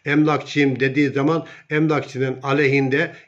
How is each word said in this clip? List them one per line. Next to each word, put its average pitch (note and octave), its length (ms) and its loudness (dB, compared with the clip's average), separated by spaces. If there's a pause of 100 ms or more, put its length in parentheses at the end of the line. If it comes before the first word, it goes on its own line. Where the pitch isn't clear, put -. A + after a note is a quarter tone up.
emlakçıyım C#3+ 760 0
dediği C3+ 280 2
zaman D3+ 380 0 (240)
emlakçının C#3 720 -2
aleyhinde C#3 720 0 (160)